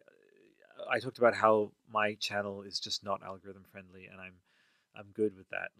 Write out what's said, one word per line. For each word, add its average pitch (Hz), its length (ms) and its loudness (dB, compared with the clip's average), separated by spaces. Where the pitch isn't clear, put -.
I 123 80 2
talked 120 200 -8
about 117 160 6
how 107 380 6
my 107 220 2
channel 101 480 -4
is 98 180 -8
just - 240 -8
not 98 180 -4
algorithm 95 420 -14
friendly, 92 420 -20
and 95 140 -20
I'm, 92 140 -16
I'm 104 160 -16
good 107 240 0
with 95 140 -20
that. 92 300 -8